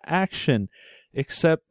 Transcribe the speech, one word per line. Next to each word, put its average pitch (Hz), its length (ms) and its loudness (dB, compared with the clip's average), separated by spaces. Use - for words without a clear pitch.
action. 156 640 0
Except, 160 580 0